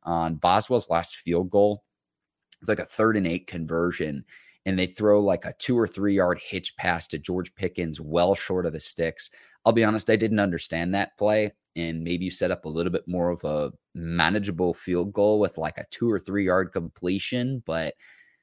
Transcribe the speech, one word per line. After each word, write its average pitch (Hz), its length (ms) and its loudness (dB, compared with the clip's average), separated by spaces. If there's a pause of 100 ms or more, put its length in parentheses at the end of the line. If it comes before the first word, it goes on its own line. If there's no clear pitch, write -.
On 82 320 -2
Boswell's 104 540 2
last 85 260 -2
field 85 340 -2
goal, 104 360 4 (760)
it's - 100 -4
like 98 100 0
a 90 60 -6
third 110 300 2
and 95 120 2
eight 87 200 -4
conversion, 82 800 -4 (400)
and 95 120 0
they 92 100 2
throw, 104 340 4
like, 95 240 2
a - 120 -8
two 123 220 0
or 107 80 2
three 98 280 0
yard 90 280 2
hitch - 320 -8
pass 85 320 -2
to 80 100 -6
George 90 380 -6
Pickens 85 460 -4
well 85 340 2
short 92 300 -2
of 80 80 -2
the 78 60 -8
sticks. - 500 -4 (360)
I'll 113 80 8
be 113 100 4
honest, 110 260 2
I 113 60 6
didn't 107 240 2
understand 87 560 -2
that - 240 -2
play, 107 320 2 (240)
and 82 280 -6
maybe 87 220 -4
you 85 60 -4
set 90 180 -2
up 90 160 -4
a 78 40 -6
little 85 220 -2
bit - 160 -4
more 87 220 -2
of 87 140 -4
a 76 280 -2 (220)
manageable 85 800 0
field 90 400 -2
goal 104 260 4
with, 95 200 0
like, 78 180 -4
a - 140 -12
two 117 200 0
or 101 60 0
three 98 280 -2
yard 90 260 2
completion, 98 960 -4
but 80 260 -4 (500)